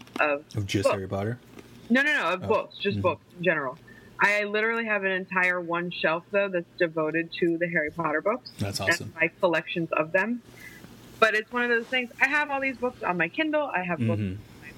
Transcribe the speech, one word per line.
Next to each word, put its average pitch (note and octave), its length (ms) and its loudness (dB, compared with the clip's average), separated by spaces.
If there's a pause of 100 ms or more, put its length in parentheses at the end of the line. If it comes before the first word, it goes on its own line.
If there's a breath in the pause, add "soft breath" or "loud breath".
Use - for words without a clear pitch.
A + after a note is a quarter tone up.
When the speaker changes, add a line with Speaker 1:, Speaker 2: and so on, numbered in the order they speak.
(200)
Speaker 1:
of D3 240 0 (100)
Speaker 2:
Of G#2 120 -2
just G2 180 0
Speaker 1:
books. C4 100 4
Speaker 2:
Harry F#2+ 140 -6
Potter? G2+ 300 -4 (520)
Speaker 1:
No, C4 120 6
no, D4+ 100 2
no, A3 180 0
of F#3 140 -2
Speaker 2:
Oh. - 40 -6
Speaker 1:
books, - 300 0
just G3 180 -2
Speaker 2:
Mm-hmm. G2+ 60 -2
Speaker 1:
books E3 220 0 (140)
in E3+ 60 -6
general. D3+ 320 2 (420 loud breath)
I G#3 260 4
literally A3 420 0
have G#3 180 0
an F#3+ 80 2
entire F#3 480 0
one E3+ 300 -2
shelf, E3+ 400 0
though, G3+ 180 2
that's F3 160 -2 (140)
devoted E3 520 0 (100)
to E3+ 180 2
the E3+ 100 0
Harry D#3 220 0
Potter D#3+ 320 -2
books A3+ 360 -2
Speaker 2:
That's G2 220 -4
Speaker 1:
and - 100 -2
Speaker 2:
awesome. - 300 -2
Speaker 1:
my E3 80 2 (120)
collections E3 520 0
of D#3+ 200 -2
them. A3 280 0 (800 loud breath)
But A3 140 4
it's A3 180 -2
one A#3+ 120 0
of A#3+ 60 -2
those A#3 160 2
things, B3 240 -2 (100)
I C4+ 80 4
have D4 220 0
all C#4 100 -2
these C4+ 160 -2
books B3 260 -4
on F3+ 160 0
my E3 100 2
Kindle, D4+ 460 0
I F3+ 80 0
have F3 160 -2
books G#2+ 220 0
Speaker 2:
Mm-hmm. F#2+ 120 -2
Speaker 1:
on - 300 -14
my - 140 -18